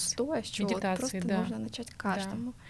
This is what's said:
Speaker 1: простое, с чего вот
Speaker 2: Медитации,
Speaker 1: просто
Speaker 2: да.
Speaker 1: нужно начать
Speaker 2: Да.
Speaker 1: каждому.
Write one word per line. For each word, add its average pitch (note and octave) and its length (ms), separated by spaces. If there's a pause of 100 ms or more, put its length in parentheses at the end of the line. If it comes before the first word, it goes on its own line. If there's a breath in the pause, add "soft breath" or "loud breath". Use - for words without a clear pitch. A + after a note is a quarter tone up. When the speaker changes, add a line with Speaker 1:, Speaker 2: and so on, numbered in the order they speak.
(160)
Speaker 1:
простое, C4 260
с - 40
чего G3+ 220
вот G3+ 80
Speaker 2:
Медитации, F#3+ 320 (100)
Speaker 1:
просто F3+ 100
Speaker 2:
да. G3 120
Speaker 1:
нужно A3 180
начать A3 300
Speaker 2:
Да. - 80
Speaker 1:
каждому. G3+ 580 (160 loud breath)